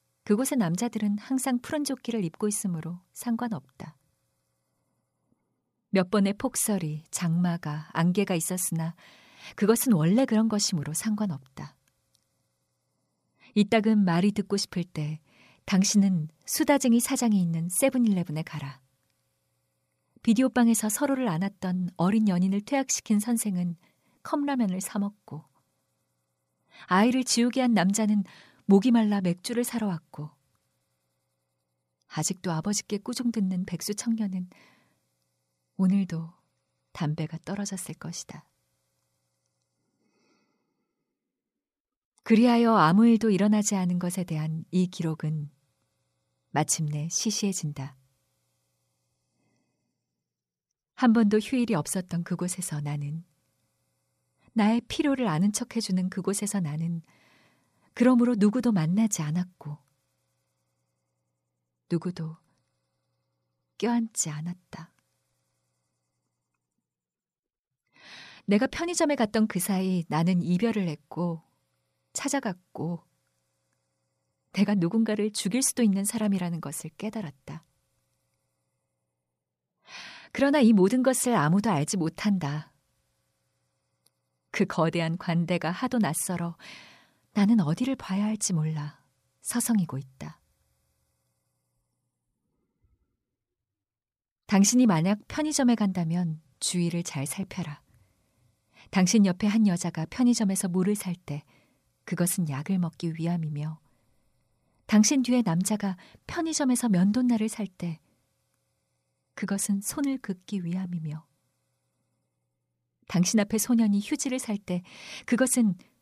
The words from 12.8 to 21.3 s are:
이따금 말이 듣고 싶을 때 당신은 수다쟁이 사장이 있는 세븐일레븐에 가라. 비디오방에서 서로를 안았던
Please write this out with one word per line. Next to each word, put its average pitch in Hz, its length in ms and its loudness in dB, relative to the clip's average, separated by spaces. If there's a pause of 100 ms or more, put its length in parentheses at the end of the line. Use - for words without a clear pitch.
이따금 214 500 4
말이 175 280 4
듣고 202 240 -2
싶을 180 280 -4
때 156 360 -8 (440)
당신은 190 640 2 (180)
수다쟁이 262 540 4
사장이 233 400 2
있는 165 280 0
세븐일레븐에 196 720 2
가라. 139 380 -10 (1400)
비디오방에서 233 680 2
서로를 262 400 0
안았던 185 680 -4